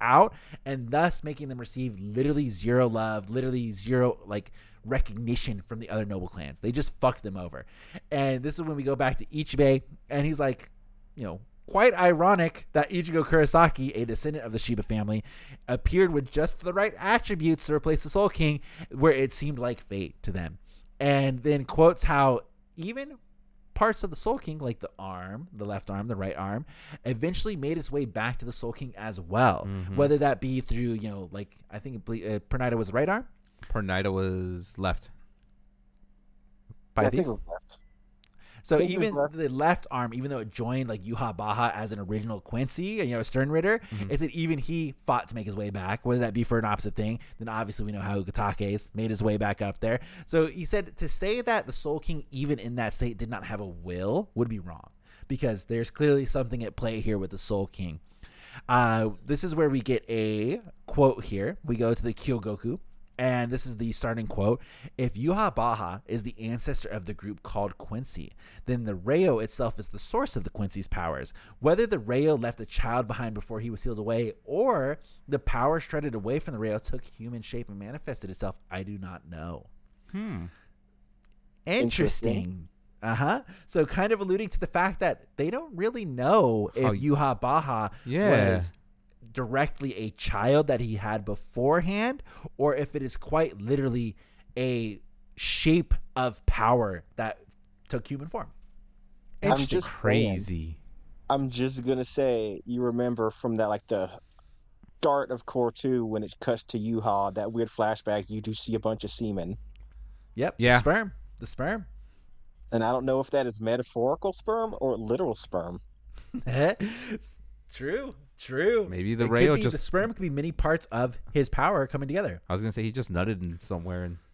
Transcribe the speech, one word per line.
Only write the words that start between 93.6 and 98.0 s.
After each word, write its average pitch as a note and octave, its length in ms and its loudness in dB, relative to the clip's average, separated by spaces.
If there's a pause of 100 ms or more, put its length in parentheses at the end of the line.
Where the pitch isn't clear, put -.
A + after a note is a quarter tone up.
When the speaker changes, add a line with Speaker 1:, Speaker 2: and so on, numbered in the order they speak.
Speaker 1:
literally A#2+ 560 0 (400)
a A#2 440 -2 (360)
shape - 580 4 (220)
of B2+ 300 -2
power A2 580 4 (120)
that A2 220 -4 (500)
took B2 200 -6